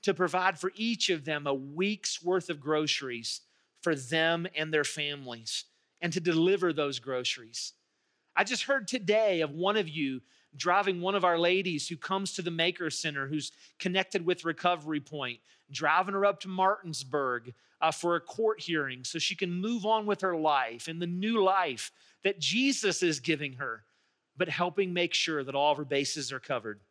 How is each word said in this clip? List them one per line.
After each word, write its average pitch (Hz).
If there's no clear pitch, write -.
to 196
provide 180
for 185
each 226
of 160
them 147
a 139
week's 160
worth 175
of 147
groceries 139
for 165
them 160
and 156
their 151
families, 139
and 170
to 185
deliver 170
those 139
groceries. 123
I 180
just 226
heard 262
today 208
of 151
one 185
of 185
you 139
driving 175
one 190
of 190
our 175
ladies 175
who 170
comes 190
to -
the 175
Maker 170
Center, 143
who's 143
connected 185
with 175
Recovery 156
Point, 127
driving 160
her 196
up 202
to 185
Martinsburg, 147
uh, 160
for 170
a 165
court 220
hearing 139
so 160
she 175
can 180
move 196
on 214
with 202
her 185
life 135
and 165
the 175
new 196
life 185
that 196
Jesus 202
is 156
giving 143
her, 123
but 175
helping 180
make 175
sure 151
that 135
all 143
of 139
her 151
bases 139
are 135
covered. 110